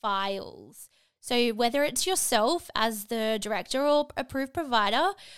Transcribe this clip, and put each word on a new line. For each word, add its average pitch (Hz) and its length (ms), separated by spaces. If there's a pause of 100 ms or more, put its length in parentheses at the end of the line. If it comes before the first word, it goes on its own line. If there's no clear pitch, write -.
files. 196 880 (320)
So 240 280
whether 240 340
it's - 220
yourself 330 680
as 220 300
the 220 360
director 214 460
or 294 300
approved 269 380
provider, 247 560 (280)